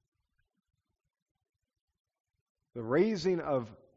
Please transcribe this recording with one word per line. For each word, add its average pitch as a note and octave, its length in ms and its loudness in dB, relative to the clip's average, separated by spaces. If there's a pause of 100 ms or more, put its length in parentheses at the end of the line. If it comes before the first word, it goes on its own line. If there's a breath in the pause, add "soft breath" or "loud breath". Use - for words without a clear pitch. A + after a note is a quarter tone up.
(2750)
The A#2+ 80 -8
raising F3 560 2
of C#3 280 -2 (300)